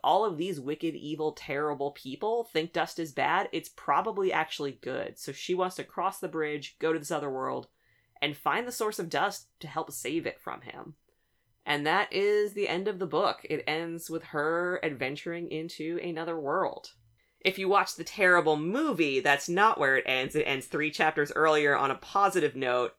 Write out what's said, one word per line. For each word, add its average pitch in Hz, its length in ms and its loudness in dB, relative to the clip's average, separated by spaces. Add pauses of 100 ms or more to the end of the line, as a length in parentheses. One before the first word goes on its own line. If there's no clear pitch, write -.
all 185 220 4
of 190 140 -2
these 180 220 -4
wicked, 147 340 -4
evil, 151 380 -4
terrible 143 600 -4
people 214 520 -4
think 165 280 -4
dust 165 260 -2
is 160 140 -6
bad, 151 400 0
it's 160 160 -6
probably 190 640 0
actually 151 400 -2
good. - 460 -8
So - 140 -10
she - 220 -4
wants 180 220 0
to - 80 -8
cross 190 360 -4
the 190 80 -6
bridge, 151 500 -6
go 160 140 2
to 160 60 0
this 147 120 -8
other 147 200 -2
world, 131 380 -4 (520)
and 147 160 -2
find 190 300 0
the 240 60 -8
source 214 260 -2
of 170 120 -4
dust 170 380 -2 (120)
to 156 80 -12
help 160 240 -6
save 151 340 -4
it - 140 -6
from - 220 -10
him. - 320 -16 (720)
And 147 200 0
that 180 260 2
is 208 400 2
the 202 160 0
end 185 200 0
of 190 100 -2
the 185 80 -2
book. 156 420 2
It 151 180 -2
ends 165 440 -4
with 160 140 -4
her 170 580 0
adventuring 151 680 -4
into 160 520 -6
another 165 360 -6
world. 151 540 -2 (480)
If 190 180 0
you 190 100 -2
watch 190 280 4
the 165 80 -8
terrible 175 520 6
movie, 165 640 2
that's 143 280 4
not 196 300 4
where 135 180 4
it 123 100 2
ends. 131 280 0
It 151 100 2
ends 135 220 -2
three 151 240 -2
chapters 151 440 2
earlier 151 420 6
on 135 140 2
a - 60 -2
positive 180 600 2
note, 123 420 2